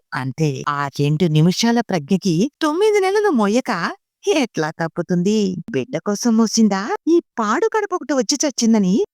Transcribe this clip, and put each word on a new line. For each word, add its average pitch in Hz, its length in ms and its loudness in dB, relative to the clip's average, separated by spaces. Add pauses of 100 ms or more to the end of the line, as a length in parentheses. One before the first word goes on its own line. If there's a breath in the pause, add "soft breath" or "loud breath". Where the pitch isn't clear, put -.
(140)
అంతే. 135 560 -4
ఆ 143 180 -2
రెండు 147 380 0
నిమిషాల 175 560 2
ప్రజ్ఞకి 180 680 -2 (100)
తొమ్మిది 403 380 2
నెలలు 403 300 0
మోయక 220 640 0 (340)
ఎట్లా 226 440 0
తప్పుతుంది? 180 840 -2 (160)
బిడ్డ 131 260 -4
కోసం 208 400 0
మోసిందా? 220 580 2 (120)
ఈ 339 120 4 (200)
పాడు 233 280 0
కడుపు 415 280 -4
ఒకటి 302 180 -4
వచ్చి 262 220 0
చచ్చిందని 226 800 2